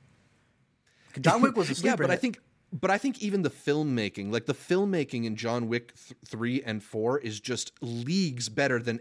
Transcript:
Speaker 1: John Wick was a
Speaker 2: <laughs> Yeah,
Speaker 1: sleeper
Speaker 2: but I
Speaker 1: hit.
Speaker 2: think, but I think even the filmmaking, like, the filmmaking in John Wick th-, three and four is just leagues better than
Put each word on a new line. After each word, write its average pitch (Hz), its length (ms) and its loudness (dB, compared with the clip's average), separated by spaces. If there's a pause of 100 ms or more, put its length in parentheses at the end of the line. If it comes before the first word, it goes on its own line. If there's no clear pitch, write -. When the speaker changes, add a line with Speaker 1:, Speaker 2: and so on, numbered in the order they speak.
(1200)
Speaker 1:
John 170 220 4
Wick 254 160 6
was 180 120 4
a - 20 0
Speaker 2:
<laughs> - 20 0
Yeah, 131 80 -6
Speaker 1:
sleeper 202 220 2
Speaker 2:
but 143 80 4
I - 20 2
Speaker 1:
hit. 185 80 0
Speaker 2:
think, 240 180 -2 (340)
but 185 180 2
I 196 60 4
think 254 260 -4
even 202 200 0
the 147 60 4
filmmaking, 127 800 0
like, 110 160 0
the 143 80 0
filmmaking 180 720 0
in 110 140 -4
John 117 320 -2
Wick 120 260 -2
th-, - 300 -20
three 120 360 -2
and 107 220 -6
four 117 340 0
is 110 220 -6
just - 400 -6
leagues 123 680 -2
better 127 320 2
than 120 200 -4